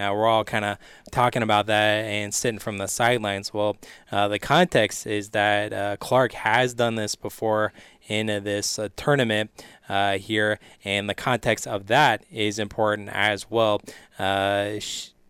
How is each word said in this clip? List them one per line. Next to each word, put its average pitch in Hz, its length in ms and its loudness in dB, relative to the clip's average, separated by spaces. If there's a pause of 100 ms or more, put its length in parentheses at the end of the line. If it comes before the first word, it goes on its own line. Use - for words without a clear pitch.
(140)
we're 107 140 0
all 110 180 4
kinda 104 340 -2 (320)
talking 123 320 2
about 104 240 4
that 107 380 2
and 104 280 -4
sitting 113 260 -2
from 104 180 -6
the 98 100 -4
sidelines. 107 640 0
Well, 104 220 -2 (340)
uh, 101 200 0
the 104 100 -2
context 139 680 2
is 104 260 -4
that, 104 420 0
uh, 101 260 -4
Clark 127 340 2
has 123 400 2
done 117 220 0
this 107 200 -4
before 107 580 -2 (340)
in, 110 220 -2
uh, 104 100 -2
this, 101 400 -4
uh, 107 160 -4
tournament, 113 540 0 (400)
uh, 98 280 0
here, 107 420 0 (260)
and 101 240 -2
the 101 60 0
context 120 520 0
of 101 200 -6
that 120 440 4
is 107 260 -2
important 104 540 -2
as 101 380 0
well. 107 320 2 (360)
Uh, 101 640 -2
sh-, - 300 -10 (200)